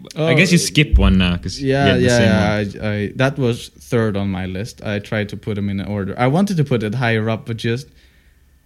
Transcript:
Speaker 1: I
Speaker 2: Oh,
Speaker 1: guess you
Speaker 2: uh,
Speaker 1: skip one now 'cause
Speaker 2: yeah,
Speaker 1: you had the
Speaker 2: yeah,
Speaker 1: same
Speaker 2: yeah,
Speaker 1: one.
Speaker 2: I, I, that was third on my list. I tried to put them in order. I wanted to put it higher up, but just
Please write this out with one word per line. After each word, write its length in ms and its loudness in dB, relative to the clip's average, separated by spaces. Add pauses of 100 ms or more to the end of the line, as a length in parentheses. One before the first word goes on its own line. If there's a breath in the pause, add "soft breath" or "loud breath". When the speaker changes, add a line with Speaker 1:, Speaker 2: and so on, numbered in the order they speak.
(160)
Speaker 1:
I 180 0
Speaker 2:
Oh, 20 4
Speaker 1:
guess 160 4
you 60 6
Speaker 2:
uh, 140 0
Speaker 1:
skip 280 6
one 180 6
now 200 2
'cause 240 -10
Speaker 2:
yeah, 240 2
Speaker 1:
you 60 4
had 80 2
the 40 2
Speaker 2:
yeah, 140 4
Speaker 1:
same 100 4
Speaker 2:
yeah, 300 2
Speaker 1:
one. 280 -6
Speaker 2:
I, 180 -2
I, 120 -4
that 240 0
was 300 -2
third 480 -2
on 120 -2
my 160 -4
list. 380 -10
I 160 -4
tried 300 -6
to 80 -10
put 180 -8
them 140 -4
in 120 -6
order. 380 -6
I 80 2
wanted 300 0
to 60 2
put 200 -2
it 120 -4
higher 340 0
up, 180 -4
but 100 -8
just 300 -4 (800 soft breath)